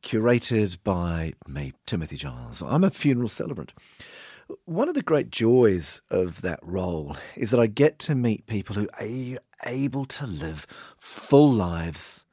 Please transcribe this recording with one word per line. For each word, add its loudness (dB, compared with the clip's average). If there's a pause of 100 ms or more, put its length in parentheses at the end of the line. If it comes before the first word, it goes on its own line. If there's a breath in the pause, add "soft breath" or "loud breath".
curated 2
by -2 (140)
me, -8 (140)
Timothy -6
Giles. -10
I'm 2
a 4
funeral 0
celebrant. -8 (920 loud breath)
One -2
of -4
the -2
great 0
joys 4 (100)
of -2
that -4
role -6 (200 loud breath)
is -4
that 6
I 6
get 2
to -2
meet 0
people -4
who -2 (100)
are -8 (240)
able -2
to -8
live -8 (300 loud breath)
full 6
lives -2